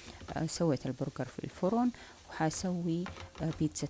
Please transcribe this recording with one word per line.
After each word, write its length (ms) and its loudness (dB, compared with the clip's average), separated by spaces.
آه، 100 0
سويت 400 2
البرجر 380 -2
في 200 -6
الفرن، 460 4
وحسوي، 720 2
آه، 80 2
بيتزا 300 2